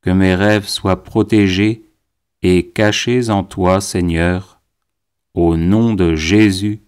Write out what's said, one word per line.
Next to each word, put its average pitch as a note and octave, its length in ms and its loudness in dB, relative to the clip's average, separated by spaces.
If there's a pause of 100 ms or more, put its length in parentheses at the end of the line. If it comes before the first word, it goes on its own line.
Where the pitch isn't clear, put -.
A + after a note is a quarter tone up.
Que - 80 -4
mes F#2 260 2
rêves G#2 320 0
soient F#2 360 -4
protégés G#2 800 0 (560)
et F2+ 280 2
cachés A2+ 600 -2
en G2 140 0
toi, F#2 380 0
Seigneur, F2 800 -4 (720)
au E2 220 2
nom G#2+ 380 0
de F2 220 0
Jésus. G2+ 720 0